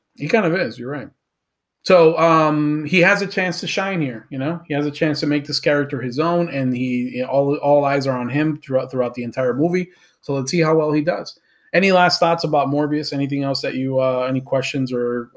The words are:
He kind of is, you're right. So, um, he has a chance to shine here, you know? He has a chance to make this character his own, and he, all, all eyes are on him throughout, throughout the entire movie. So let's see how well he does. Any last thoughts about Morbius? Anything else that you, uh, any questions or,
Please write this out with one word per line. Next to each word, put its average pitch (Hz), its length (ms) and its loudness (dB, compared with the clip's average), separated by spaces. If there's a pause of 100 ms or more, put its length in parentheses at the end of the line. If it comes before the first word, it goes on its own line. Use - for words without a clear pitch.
(160)
He 143 100 -8
kind 214 180 2
of 160 80 2
is, 135 280 -4
you're 123 100 -10
right. 139 200 -10 (760)
So, 165 340 6
um, 151 680 2
he 160 160 0
has 196 200 4
a 196 60 -4
chance 185 320 -4
to - 80 -8
shine 196 320 -2
here, 131 300 -6
you 139 80 -10
know? 160 280 -4
He 151 80 -4
has 143 100 0
a 147 60 -2
chance 147 300 -2
to 151 80 -2
make 147 180 0
this 143 140 -4
character 143 400 0
his 123 180 -6
own, 170 300 0
and 131 280 -2
he, 123 460 -2
all, 139 360 0
all 143 260 4
eyes 139 240 0
are 127 100 0
on 120 100 -4
him 147 360 -2
throughout, 131 260 -2
throughout 123 240 -2
the 123 80 -8
entire 120 320 -2
movie. 175 360 0 (320)
So 139 120 -6
let's 135 160 -4
see 175 100 2
how 156 160 4
well 151 140 2
he 151 120 2
does. - 360 -6 (360)
Any 190 180 4
last 180 260 6
thoughts 170 260 2
about 147 240 2
Morbius? 147 440 -2
Anything 139 300 -2
else 139 180 -2
that 135 140 -4
you, 131 260 0
uh, 127 260 2
any 131 140 -2
questions 131 500 -2
or, 120 460 -4